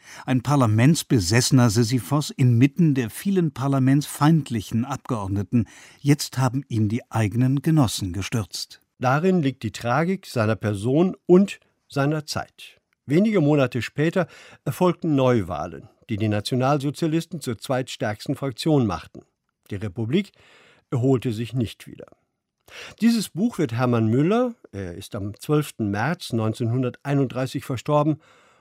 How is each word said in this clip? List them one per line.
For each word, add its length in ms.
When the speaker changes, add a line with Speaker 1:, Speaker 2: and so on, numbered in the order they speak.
Speaker 1:
ein 160
parlamentsbesessener 1300
Sisyphos 640
inmitten 640
der 160
vielen 400
parlamentsfeindlichen 1300
Abgeordneten. 840
Jetzt 400
haben 280
ihn 220
die 220
eigenen 500
Genossen 520
gestürzt. 680
Speaker 2:
Darin 460
liegt 180
die 120
Tragik 520
seiner 300
Person 600
und 320
seiner 380
Zeit. 560
Wenige 360
Monate 420
später 420
erfolgten 500
Neuwahlen, 720
die 80
die 120
Nationalsozialisten 1120
zur 180
zweitstärksten 760
Fraktion 520
machten. 340
Die 60
Republik 540
erholte 420
sich 220
nicht 320
wieder. 180
Dieses 280
Buch 280
wird 160
Hermann 360
Müller, 440
er 220
ist 220
am 240
zwölften 500
März 440
neunzehnhunderteinunddreißig 1300
verstorben, 520